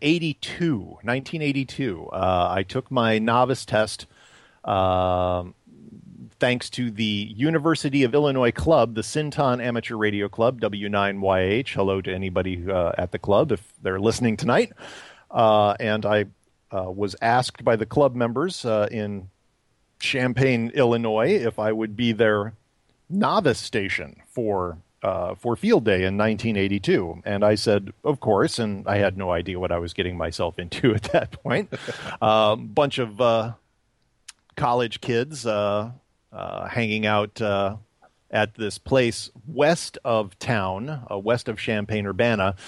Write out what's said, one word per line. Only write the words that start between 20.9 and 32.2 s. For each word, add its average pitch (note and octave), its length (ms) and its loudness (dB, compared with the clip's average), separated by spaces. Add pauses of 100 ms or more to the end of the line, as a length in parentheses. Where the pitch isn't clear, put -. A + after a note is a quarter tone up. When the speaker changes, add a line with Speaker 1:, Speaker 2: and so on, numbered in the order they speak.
Speaker 1:
if A#2 280 0
I A2 140 0
would A2 240 -6
be A#2 160 2
their G#2+ 400 2 (560)
novice E3+ 500 2
station F#2+ 680 -6
for, F#2+ 500 -2 (260)
uh, F#2 320 -2
for A#2+ 200 -2
field G3 300 2
day F#2+ 180 4
in F#2+ 140 0
nineteen A2 400 0
eighty-two. G2 680 0
And G2+ 180 -2
I G#2+ 120 6
said, G#2 380 0 (100)
"Of C#3+ 160 0
course," A2+ 400 2
and G#2 280 -4
I G2+ 100 2
had G2 200 2
no F#2+ 140 -2
idea F2+ 280 -4
what F2+ 120 -2
I F2 80 0
was E2+ 140 -8
getting F2+ 240 -4
myself E2 420 -4
into A2 360 0
<laughs> - 0 -
at G#2+ 80 -4 (100)
that - 180 0 (120)
point. D3 300 -2 (240)
Speaker 2:
<laughs> - 240 -12